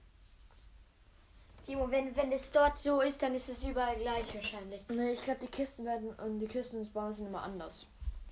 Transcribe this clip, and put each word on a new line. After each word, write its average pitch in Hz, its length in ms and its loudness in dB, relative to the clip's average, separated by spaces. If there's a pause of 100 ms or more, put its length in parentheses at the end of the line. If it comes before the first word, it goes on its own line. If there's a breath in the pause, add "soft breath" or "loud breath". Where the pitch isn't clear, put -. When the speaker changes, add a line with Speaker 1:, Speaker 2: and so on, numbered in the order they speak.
(1600 soft breath)
Speaker 1:
Timo, 262 260 0
wenn, 269 260 2
wenn 269 160 4
es 262 180 -2
dort 294 280 8
so 285 220 4
ist, 277 220 2
dann 262 120 2
ist 254 140 -2
es 247 160 -6
überall 247 320 2
gleich 233 380 -2
wahrscheinlich. 202 540 -8
Speaker 2:
Nee, 240 240 2
ich 240 120 -4
glaub, 262 160 0
die 262 60 -8
Kisten 254 400 -4
werden, 220 300 -2
und 214 220 -4
die 214 100 -2
Kisten 247 300 -4
und 220 60 -4
Spawner 214 300 -4
sind 208 140 -6
immer 190 140 -4
anders. 175 440 -8 (460 soft breath)